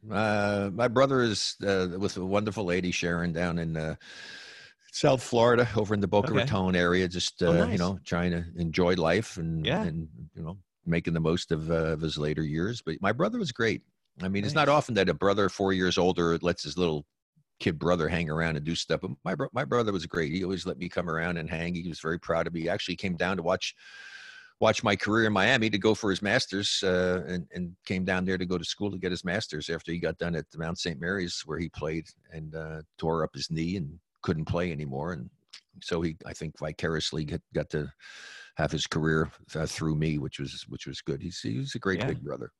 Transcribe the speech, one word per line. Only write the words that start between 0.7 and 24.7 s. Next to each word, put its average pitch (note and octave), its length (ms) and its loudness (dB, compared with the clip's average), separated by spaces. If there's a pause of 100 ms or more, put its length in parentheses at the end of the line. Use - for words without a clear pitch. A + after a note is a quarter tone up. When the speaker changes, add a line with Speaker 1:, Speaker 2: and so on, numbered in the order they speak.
Speaker 1:
my A2+ 160 2
brother C3 360 6
is, G#2+ 320 0 (100)
uh, F#2+ 220 2 (100)
with F#2+ 200 -2
a F#2 80 -4
wonderful G#2 400 0
lady, F2+ 260 2
Sharon, F2 420 0
down E2+ 240 0
in, E2 180 -2
uh, D#2 200 -4 (960)
South C3+ 320 2
Florida, A#2+ 520 6
over G#2+ 200 2
in G#2 60 2
the G2 60 2
Boca G2+ 220 4
Speaker 2:
Okay. A2 120 4
Speaker 1:
Raton F#2+ 340 2
area, F2+ 320 4
just, F2 340 -4
uh, F2+ 60 4
Speaker 2:
Oh, E2+ 60 6
Speaker 1:
you E2+ 60 6
Speaker 2:
nice. F#2 200 2
Speaker 1:
know, F2+ 260 0
trying F2 260 0
to E2+ 140 -2 (120)
enjoy F2 360 2
life F2 440 2
and, D#2+ 280 -2
Speaker 2:
Yeah. D#3 180 0
Speaker 1:
and, E2 240 -4 (280)
you E2+ 80 -10
know, F2+ 160 -8 (260)
making E2+ 280 0
the E2 60 0
most D#2+ 320 0
of, D#2 200 -2
uh, E2 220 2
of D#2 80 -4
his D#2 160 -2
later D2+ 260 0
years. E2 380 -2
But D#2+ 200 -6
my F#2+ 120 2
brother G#3 260 0
was E3+ 120 -2
great. A2+ 300 0 (400)
I F#2 60 -4
mean, G2 180 0
it's C#3+ 80 -2
not D3 140 4
Speaker 2:
Nice. C#3+ 80 6
Speaker 1:
often C3+ 200 2
that F#2+ 140 4
a E2+ 40 4
brother G2 360 4
four F#2+ 240 2
years F#2 240 4
older F2 440 4
lets F2 220 0
his D2+ 140 -8
little D#2+ 300 0 (520)
kid E2 200 0
brother D#2+ 300 4
hang E2 200 0
around D#2+ 280 0
and D2 80 -4
do E2 100 0
stuff. D#2+ 260 -2
But F#2+ 100 -6 (120)
my F#3 100 -2
bro-, C3+ 200 -4
my C3+ 120 -2
brother A#2+ 260 2
was F2 140 -2
great. D#2 260 -2
He F#2 120 0
always F2 240 -2
let F2 100 -4
me F2 120 -6
come F2 200 -4
around E2 280 -2
and D#2+ 120 -6
hang. E2 240 -4
He F2 140 -4
was D#2 140 -8
very E2 180 -2
proud E2 260 0
of E2 80 -8
me. E2+ 80 -4
He D#2+ 80 -2
actually F#2 280 -4
came F#2 180 -2
down F2+ 220 0
to E2+ 60 -4
watch - 300 0 (920)
watched A2 200 4